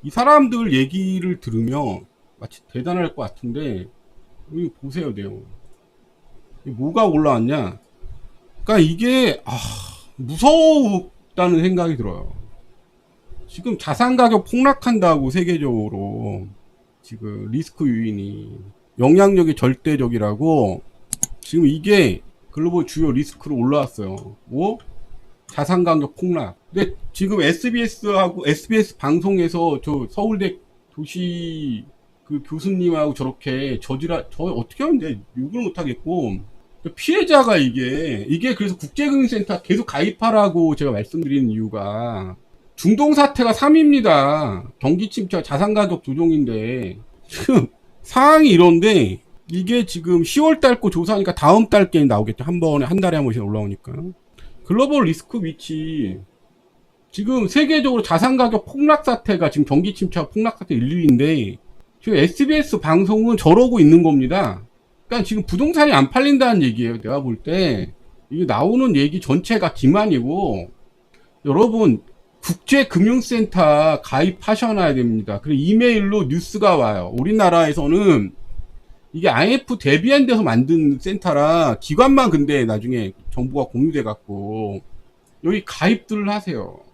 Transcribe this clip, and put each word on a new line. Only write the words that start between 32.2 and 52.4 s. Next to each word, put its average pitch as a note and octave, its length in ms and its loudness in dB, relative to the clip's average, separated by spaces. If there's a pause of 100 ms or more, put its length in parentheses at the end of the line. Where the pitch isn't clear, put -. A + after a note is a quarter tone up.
그 D3 180 -8
교수님하고 D#3+ 720 -2
저렇게 C3+ 640 -6
저지라-, D3+ 500 -8
저 D#3+ 140 -8
어떻게 A#2+ 380 -8
하는데 D#3+ 380 -2 (180)
욕을 F3 240 -6
못 - 160 -8
하겠고. C3+ 600 -6 (560)
피해자가 D4+ 640 2
이게, C3 720 -2
이게 F3+ 260 -2
그래서 F#3+ 220 -6
국제금융센터 A#3+ 840 -2
계속 G#3 240 -2
가입하라고 F3+ 880 0
제가 C#3+ 160 -2
말씀드리는 C3+ 580 -2
이유가 G#2 840 -6 (400)
중동 C#4+ 360 2
사태가 C#4 400 2
삼입니다. F3+ 1300 2
경기 F3+ 320 -2
침체와 F#3 320 -6
자산 G3+ 320 -2
가격 F#3+ 300 -2
조정인데 B2 920 -2 (280)
지금 - 420 2 (380)
상황이 D4+ 440 6
이런데 E3+ 720 4 (300)
이게 F#3 340 -2
지금 E3+ 380 0
시월 D#4 380 2
달 B3 200 4
거 G3+ 100 0
조사하니까 F3+ 440 -2
다음 G3+ 340 6
달 G3 220 4
게 D3+ 140 4
나오겠죠. A2 400 0